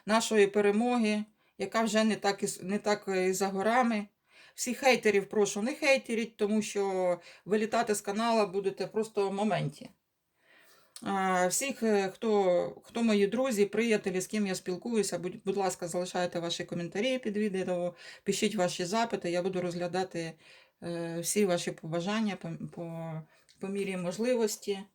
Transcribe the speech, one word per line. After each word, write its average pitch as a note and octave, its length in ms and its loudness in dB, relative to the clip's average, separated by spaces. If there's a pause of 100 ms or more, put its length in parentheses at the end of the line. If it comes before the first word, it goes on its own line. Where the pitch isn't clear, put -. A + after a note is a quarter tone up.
нашої G#3+ 400 4
перемоги, G#3+ 800 2 (340)
яка G3 240 -2
вже A3 220 2
не G#3 120 4
так G3 260 -2
і G3+ 40 -2
с-, - 160 -8
не G3 160 -2
так G#3 300 -2
і F#3 240 2
за F#3+ 160 0
горами. G#3+ 580 2 (480)
Всіх - 240 -4
хейтерів A3 500 4
прошу, G3+ 340 2
не C4 120 -4
хейтеріть, B3 640 0
тому G#3+ 260 2
що F#3+ 560 0 (260)
вилітати A3 500 0
з G#3 60 -2
канала A3 460 0
будете F#3+ 400 -4
просто G#3 420 -2
в F#3+ 40 -2
моменті. F#3 580 -2 (1120)
А, F#3+ 440 2
всіх, C4 360 -2
е, G3+ 320 2
хто, F#3 560 2 (140)
хто - 180 -4
мої G#3 240 6
друзі, A3+ 400 2
приятелі, G#3 540 0
з F#3 60 -6
ким G#3+ 200 -2
я F#3+ 80 -2
спілкуюся, F#3+ 640 -2
будь, F3+ 260 -8
будь G3 120 -2
ласка, F#3 320 -2
залишайте F3+ 520 -2
ваші E3+ 240 -4
коментарі F3 540 -2
під G#3+ 180 -6
відео, F3+ 580 -2 (300)
пишіть G#3 300 0
ваші F3+ 300 0
запити, G#3+ 460 -2
я F3 120 0
буду F#3 180 -2
розглядати, F3 720 -4 (500)
е, E3+ 380 -6
всі G3+ 260 2
ваші F3 240 0
побажання F3+ 680 -2
по, E3+ 120 -10 (240)
по, E3 400 -10 (480)
по F#3+ 80 -6
мірі G3 280 -4
можливості. G#3 840 -2 (160)